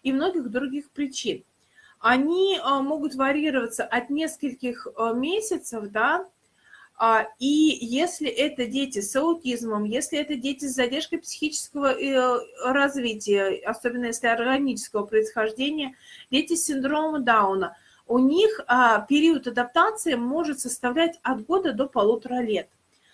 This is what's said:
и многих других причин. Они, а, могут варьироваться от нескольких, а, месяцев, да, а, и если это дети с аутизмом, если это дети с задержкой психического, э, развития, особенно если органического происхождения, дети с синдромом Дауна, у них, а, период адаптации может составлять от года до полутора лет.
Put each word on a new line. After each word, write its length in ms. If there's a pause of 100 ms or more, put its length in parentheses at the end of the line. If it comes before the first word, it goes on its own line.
и 100
многих 380
других 400
причин. 520 (560)
Они, 640
а, 180
могут 340
варьироваться 680
от 260
нескольких, 840
а, 180
месяцев, 800
да, 340 (720)
а, 300 (120)
и 420
если 480
это 380
дети 340
с 140
аутизмом, 680
если 360
это 160
дети 300
с 100
задержкой 440
психического, 720
э, 460 (260)
развития, 1000
особенно 400
если 220
органического 800
происхождения, 920 (360)
дети 240
с 100
синдромом 600
Дауна, 500 (320)
у 120
них, 480
а, 340
период 460
адаптации 680
может 440
составлять 600
от 240
года 280
до 140
полутора 540
лет. 260 (460)